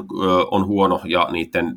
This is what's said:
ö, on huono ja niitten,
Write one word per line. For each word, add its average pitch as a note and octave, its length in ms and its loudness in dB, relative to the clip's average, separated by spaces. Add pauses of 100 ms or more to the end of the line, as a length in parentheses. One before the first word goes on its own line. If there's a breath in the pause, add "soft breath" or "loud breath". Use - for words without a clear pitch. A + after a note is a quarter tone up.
(220)
ö, F#2 280 4
on G2 160 0
huono G2 380 2
ja F2 280 0
niitten, E2 440 -2